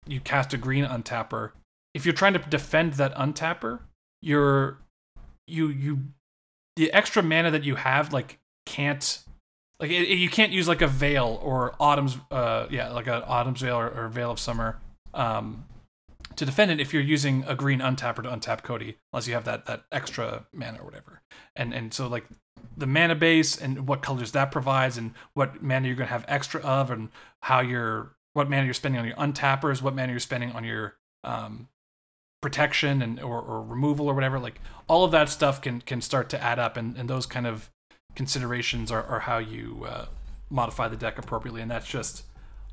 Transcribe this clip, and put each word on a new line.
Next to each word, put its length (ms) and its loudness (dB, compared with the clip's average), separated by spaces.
you 140 -6
cast 340 0
a 20 0
green 280 2
Untapper. 640 -6
If 140 -2
you're 80 4
trying 200 6
to 40 4
defend 560 2
that 220 2
Untapper, 640 -2
you're, 560 4
you, 180 0
you, 380 0
the 160 4
extra 320 4
mana 260 4
that 140 2
you 100 0
have, 380 2
like, 260 -4
can't, 520 -2
like, 100 -2
it, 120 2
it, 160 4
you 120 4
can't 220 4
use, 160 2
like, 140 4
a 40 6
Veil 560 2
or 380 0
Autumn's, 360 4
uh, 400 0
yeah, 200 -2
like, 180 -4
an 180 0
Autumn's 360 0
Veil 140 0
or, 140 0
or 180 -6
Veil 220 -4
of 80 -4
Summer, 400 -2
um, 520 -2
to 100 -4
defend 240 4
it 80 2
if 160 -2
you're 80 4
using 460 4
a 80 -2
green 240 2
Untapper 420 -2
to 80 -6
untap 320 -6
Cody, 340 -8
unless 140 -4
you 80 -2
have 100 -2
that, 220 -4
that 240 -6
extra 640 -6
mana 240 -10
or 60 -16
whatever. 380 -20
And, 180 -4
and 180 -6
so, 140 -4
like, 180 -4
the 100 -4
mana 300 4
base 440 6
and 280 -4
what 120 2
colors 320 -2
that 200 2
provides 440 2
and 160 -6
what 260 0
mana 280 2
you're 80 -2
gonna 120 -4
have 200 -4
extra 320 -2
of 320 2
and 160 -6
how 180 4
you're, 520 -2
what 140 2
mana 160 4
you're 100 0
spending 260 0
on 80 -2
your 80 -8
Untappers, 640 0
what 120 0
mana 180 -2
you're 80 -2
spending 320 -4
on 100 -8
your, 320 -6
um, 420 -8
protection 600 2
and, 180 -4
or, 200 -4
or 220 -6
removal 440 0
or 80 2
whatever, 240 0
like, 220 -8
all 160 8
of 60 6
that 180 6
stuff 320 2
can, 220 -4
can 180 -4
start 300 0
to 120 -4
add 160 2
up, 180 0
and, 200 -4
and 140 -4
those 160 -2
kind 200 -4
of 220 -6
considerations 760 -2
are, 140 0
are 160 -2
how 180 0
you, 480 -8
uh, 200 -8
modify 380 -2
the 80 -6
deck 220 -4
appropriately. 420 -6
And 100 -6
that's 160 -6
just, 380 -6